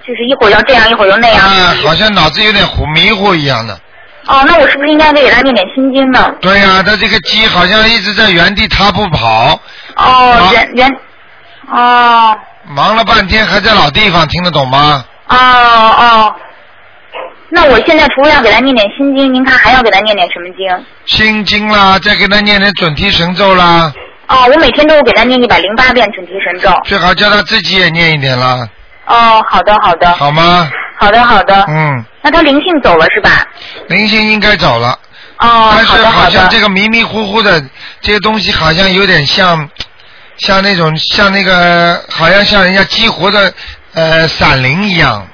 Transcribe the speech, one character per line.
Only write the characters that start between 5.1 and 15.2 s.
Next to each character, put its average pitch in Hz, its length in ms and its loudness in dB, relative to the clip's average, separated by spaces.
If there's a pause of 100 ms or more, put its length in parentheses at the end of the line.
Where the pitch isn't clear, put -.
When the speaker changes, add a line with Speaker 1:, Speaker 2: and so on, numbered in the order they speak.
Speaker 1:
给 285 200 2
他 240 100 0
念 262 140 0
点 190 180 0
心 262 180 -2
经 269 200 0
呢？ 208 280 0
Speaker 2:
对 190 200 0
呀， 190 260 2
他 214 100 0
这 208 140 -4
个 220 120 -2
鸡 214 260 -4
好 180 180 0
像 214 240 0
一 233 100 0
直 202 140 -6
在 214 160 0
原 175 240 2
地， 208 140 -4
他 196 240 0
不 202 180 -2
跑。 117 500 0 (360)
Speaker 1:
哦， 254 440 4
Speaker 2:
忙 247 140 2
Speaker 1:
原-， 226 220 -2
原-， 254 140 2 (760)
哦。 240 680 2 (300)
Speaker 2:
忙 156 280 -2
了 226 80 0
半 208 240 0
天 220 160 -2
还 196 160 -2
在 220 140 0
老 160 160 2
地 208 220 -2
方， 165 160 0
听 170 160 -4
得 175 80 -2
懂 143 180 -2
吗？ 143 340 0 (240)